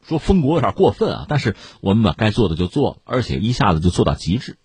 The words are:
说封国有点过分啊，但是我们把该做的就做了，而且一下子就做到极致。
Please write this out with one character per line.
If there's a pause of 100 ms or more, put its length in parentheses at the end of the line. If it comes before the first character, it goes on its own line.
说
封
国
有
点
过
分
啊，
但
是 (240)
我
们
把
该
做
的
就
做
了，
而
且
一
下
子
就
做
到
极
致。